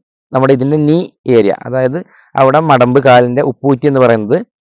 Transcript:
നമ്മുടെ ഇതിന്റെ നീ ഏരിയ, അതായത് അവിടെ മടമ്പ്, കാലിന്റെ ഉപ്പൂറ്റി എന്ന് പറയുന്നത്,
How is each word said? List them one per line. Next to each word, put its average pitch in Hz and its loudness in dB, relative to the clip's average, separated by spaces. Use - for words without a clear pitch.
നമ്മുടെ 131 0
ഇതിന്റെ 139 -2
നീ 156 -2
ഏരിയ, 101 2
അതായത് 127 -4
അവിടെ 135 2
മടമ്പ്, 131 2
കാലിന്റെ 123 2
ഉപ്പൂറ്റി 135 -4
എന്ന് 139 0
പറയുന്നത്, 117 0